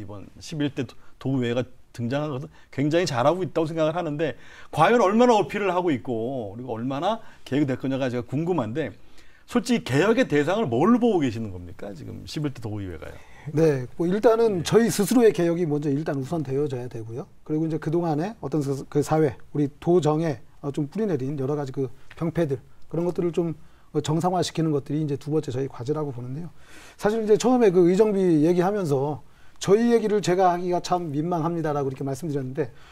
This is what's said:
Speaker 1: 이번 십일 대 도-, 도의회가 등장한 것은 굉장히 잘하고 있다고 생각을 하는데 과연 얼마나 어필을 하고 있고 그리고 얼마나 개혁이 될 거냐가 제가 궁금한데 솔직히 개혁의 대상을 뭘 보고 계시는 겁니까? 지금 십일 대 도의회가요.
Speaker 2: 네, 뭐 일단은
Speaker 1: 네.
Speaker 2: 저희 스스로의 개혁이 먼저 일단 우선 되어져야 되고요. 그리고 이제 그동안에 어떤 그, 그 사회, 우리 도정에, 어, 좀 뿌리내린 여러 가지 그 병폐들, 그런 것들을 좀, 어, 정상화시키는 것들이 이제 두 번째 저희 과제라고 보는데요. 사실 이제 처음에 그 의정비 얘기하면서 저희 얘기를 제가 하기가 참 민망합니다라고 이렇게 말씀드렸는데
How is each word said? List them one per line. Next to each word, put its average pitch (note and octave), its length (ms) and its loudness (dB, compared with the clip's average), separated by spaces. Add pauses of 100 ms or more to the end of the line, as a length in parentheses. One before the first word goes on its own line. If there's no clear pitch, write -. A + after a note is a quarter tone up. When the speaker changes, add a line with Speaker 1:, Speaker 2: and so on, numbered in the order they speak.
Speaker 1:
이번 G2 280 -14 (100)
십일 D3 360 -4
대 C#3 100 -4
도-, - 100 -12 (240)
도의회가 B2+ 460 0 (280)
등장한 C#3 380 -4
것은 C#3 180 -8 (220)
굉장히 D3+ 340 2
잘하고 D3 380 2
있다고 E3 240 -2
생각을 D#3+ 300 -2
하는데 D#3 400 -4 (340)
과연 A3+ 320 4
얼마나 A3+ 320 6
어필을 G3 400 0
하고 F3+ 160 2
있고 A#2 680 -4
그리고 B2 160 -8
얼마나 C#3 480 -2 (240)
개혁이 C#3+ 220 0
될 B2+ 120 -2
거냐가 C3+ 300 -2
제가 A#2+ 160 -4
궁금한데 D3 680 -2 (540)
솔직히 A#3+ 380 0
개혁의 G3+ 440 4
대상을 D#3 380 2
뭘 D#3+ 340 4
보고 A3 180 4
계시는 A2+ 320 -2
겁니까? F2+ 440 -12
지금 G2+ 320 -12
십일 D3 280 -6
대 - 80 -14
도의회가요. F#2 500 -8 (400)
Speaker 2:
네, C#3+ 340 2 (100)
뭐 E3+ 100 -2
일단은 A3 520 4
Speaker 1:
네. D#3 40 -2
Speaker 2:
저희 G#3+ 260 4
스스로의 G#3 440 4
개혁이 E3+ 340 0
먼저 D3 240 0
일단 D#3 260 0
우선 C#3 280 -4
되어져야 C3 440 -4
되고요. A#2 380 -10 (160)
그리고 D#3 240 -4
이제 D#3 100 -2
그동안에 E3 640 -2
어떤 D3+ 220 -2
그, C3+ 260 -4
그 D3 140 0
사회, D#3 340 2 (160)
우리 D3 160 0 (120)
도정에, D#3 600 2 (200)
어, C#3+ 100 -6
좀 D3 160 -4
뿌리내린 C#3+ 540 -4
여러 C3+ 160 -2
가지 C#3 160 -6
그 C3 180 -4 (260)
병폐들, D#3+ 440 -2 (280)
그런 E3+ 160 -4
것들을 F3 280 -2
좀, E3+ 220 -2 (380)
어, D3+ 80 -2
정상화시키는 E3 680 0
것들이 D3 320 -2
이제 C#3+ 140 -2
두 C#3+ 160 -8
번째 D3+ 180 0
저희 C3 160 -4
과제라고 C#3+ 460 -4
보는데요. B2+ 380 -10 (460)
사실 G#3+ 280 0
이제 G#3 120 6
처음에 A#3+ 340 6
그 F3 200 6
의정비 F#3+ 560 4
얘기하면서 E3+ 760 0 (360)
저희 A#3 340 4
얘기를 G#3+ 300 2
제가 F3+ 300 4
하기가 F3 280 -2
참 F3 300 -2
민망합니다라고 D#3 760 -2
이렇게 C3+ 160 -6
말씀드렸는데 C#3 680 -4 (200)